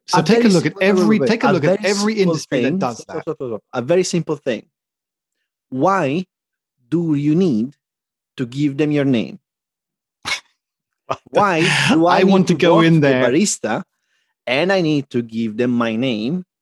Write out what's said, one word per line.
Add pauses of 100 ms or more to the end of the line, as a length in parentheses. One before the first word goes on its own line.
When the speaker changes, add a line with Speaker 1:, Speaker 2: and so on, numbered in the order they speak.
Speaker 1:
So
Speaker 2:
a
Speaker 1:
take
a
Speaker 2:
very
Speaker 1:
look
at
Speaker 2:
simple,
wait,
wait,
Speaker 1:
every,
Speaker 2:
wait,
Speaker 1:
take
a
Speaker 2:
a
Speaker 1:
look
at
Speaker 2:
very
Speaker 1:
every
Speaker 2:
simple
Speaker 1:
industry
that
Speaker 2:
thing.
Speaker 1:
does
Speaker 2:
Stop,
Speaker 1:
that.
Speaker 2:
stop,
stop,
stop. (120)
A
very
simple
thing. (1000)
Why (600)
do
you
need (600)
to
give
them
your
name? (840)
Speaker 1:
<laughs>
Speaker 2:
Why (280)
do
I
Speaker 1:
I
Speaker 2:
need
Speaker 1:
want
to
Speaker 2:
to
Speaker 1:
go
Speaker 2:
go
Speaker 1:
in
Speaker 2:
to
the
Speaker 1:
there.
Speaker 2:
barista (640)
and
I
need
to
give
them
my
name (180)